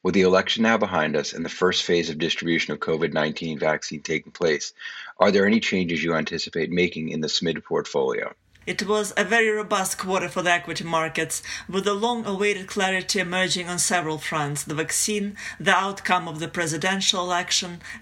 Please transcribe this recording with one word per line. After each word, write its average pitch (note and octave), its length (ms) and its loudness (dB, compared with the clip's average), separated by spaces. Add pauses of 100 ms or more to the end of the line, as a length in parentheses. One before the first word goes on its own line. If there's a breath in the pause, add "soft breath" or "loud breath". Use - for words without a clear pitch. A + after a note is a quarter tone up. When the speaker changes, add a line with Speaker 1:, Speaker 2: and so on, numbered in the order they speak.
Speaker 1:
With F#2 100 2
the F#2+ 80 6
election F#2 400 4
now A2+ 160 6
behind E2 380 2
us C#2+ 180 -2
and E2 100 -6
the E2 60 -6
first F2+ 320 2
phase E2+ 300 2
of D2+ 80 -8
distribution E2 540 0
of D2 60 -6
covid D#2+ 320 -2
nineteen D#2 460 -2
vaccine D2+ 460 -2
taking D#2 280 -6
place, D#2+ 400 0 (460 loud breath)
are G2+ 140 6
there G2 160 6
any A2 120 6
changes E2+ 440 0
you E2 100 2
anticipate D#2 560 -2
making E2+ 400 0
in D#2 120 -4
the D#2 60 -2
smid D#2 360 -2
portfolio? C#2+ 720 -2 (320)
Speaker 2:
It F3+ 200 -4
was G#3 300 0
a G#3 60 2
very A3 260 2
robust G#3 480 0
quarter F#3 320 -2
for F3+ 140 -4
the F3 80 4
equity E3+ 320 -2
markets, D#3+ 580 -2 (260 loud breath)
with F#3+ 180 -2
the G3+ 100 2
long-awaited G#3 720 -2
clarity F#3+ 520 0
emerging F3+ 480 0
on F3 120 -4
several D#3 400 0
fronts: D3 440 -2
the D3+ 120 -6
vaccine, G3+ 600 -2 (240 loud breath)
the F3+ 140 2
outcome F#3 540 0
of D#3 120 -8
the E3 80 -4
presidential F3+ 760 0
election, F3+ 580 -2 (200 loud breath)